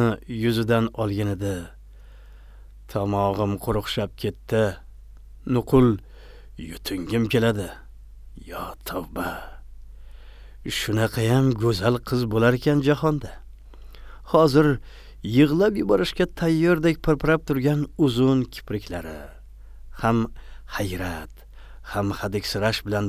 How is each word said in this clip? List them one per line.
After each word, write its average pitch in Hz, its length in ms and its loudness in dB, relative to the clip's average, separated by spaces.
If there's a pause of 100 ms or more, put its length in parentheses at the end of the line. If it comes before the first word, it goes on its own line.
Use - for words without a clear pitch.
(440)
yuzidan 113 500 4
olgan 104 420 -2
edi. 98 200 -4 (1400)
Tomog'im 101 640 0 (120)
quruqshab 104 520 -2
ketdi. 110 460 -2 (840)
Nuqul 127 420 4 (680)
yutingim 92 720 -4
keladi. 110 400 2 (640)
Yo - 280 -12 (200)
tavba. 87 460 -6 (1400)
Shunaqayam 113 800 2 (160)
go'zal 113 340 2 (120)
qiz 123 140 0 (100)
bo'lar 113 220 4
ekan 147 340 2
jahonda. 147 440 0 (1000)
Hozir 156 360 6 (560)
yig'lab 151 580 4
yuborishga 185 440 2 (160)
tayyordek 165 640 4
pirpirab 156 420 2
turgan 147 340 2 (160)
uzun 131 460 4
kipriklari, 85 800 -10 (800)
ham 117 160 4 (580)
hayrat, 90 580 -6 (580)
ham 101 200 0
hadiksirash 104 720 -2
bilan 104 240 -2